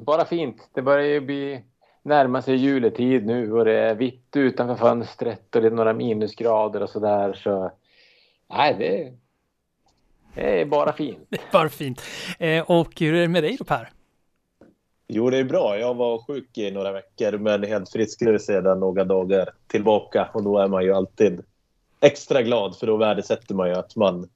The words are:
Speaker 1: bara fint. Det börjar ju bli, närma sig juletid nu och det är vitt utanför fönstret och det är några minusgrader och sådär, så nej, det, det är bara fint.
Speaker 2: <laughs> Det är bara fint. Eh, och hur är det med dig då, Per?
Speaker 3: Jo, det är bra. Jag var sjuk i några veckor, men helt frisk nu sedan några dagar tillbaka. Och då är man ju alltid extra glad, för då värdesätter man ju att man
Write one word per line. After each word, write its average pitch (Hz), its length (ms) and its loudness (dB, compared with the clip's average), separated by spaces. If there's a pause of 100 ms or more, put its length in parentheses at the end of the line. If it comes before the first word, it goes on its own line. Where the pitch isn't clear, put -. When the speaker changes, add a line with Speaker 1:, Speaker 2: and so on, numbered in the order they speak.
Speaker 1:
bara 151 240 2
fint. 160 480 -6
Det 143 80 -6
börjar 143 260 2
ju 147 140 0
bli, 139 420 -8 (400)
närma 131 380 2
sig 131 140 0
juletid 127 680 2
nu 113 280 -2
och 113 120 4
det 110 140 4
är 113 160 2
vitt - 400 -6
utanför 123 400 0
fönstret 117 800 -2
och 117 60 4
det 113 60 4
är 113 40 6
några 113 220 2
minusgrader 107 880 -2
och 95 60 -6
sådär, 101 440 -2
så 95 380 -4 (760)
nej, 147 300 0
det, 170 340 -4 (1200)
det 196 260 -2
är 156 40 0
bara 147 280 0
fint. 131 300 -8
Speaker 2:
<laughs> - 60 -20
Det 208 60 -10
är - 160 -12
bara 156 180 2
fint. 135 320 -10 (380)
Eh, 160 320 0
och 170 280 0
hur 160 160 2
är 175 60 2
det 175 60 2
med 170 160 0
dig 196 160 -2
då, - 60 -10
Per? 120 240 -4 (1200)
Speaker 3:
Jo, 117 220 0
det 131 80 2
är 135 60 2
bra. 131 360 0
Jag 123 140 -2
var 120 320 -2
sjuk 135 320 -10
i 101 140 -4
några 98 200 -6
veckor, 101 460 -6
men 104 260 0
helt 101 260 -4
frisk 110 320 -4
nu 110 180 4
sedan 95 400 0
några 95 240 0
dagar 92 460 0 (180)
tillbaka. 104 680 0
Och 110 100 -4
då 101 140 0
är 98 100 4
man 95 160 0
ju 95 100 2
alltid 95 480 2 (600)
extra 143 400 4
glad, 110 360 -2
för 113 100 -4
då 110 100 2
värdesätter 104 580 0
man 92 140 0
ju 90 60 0
att - 200 -8
man 90 400 0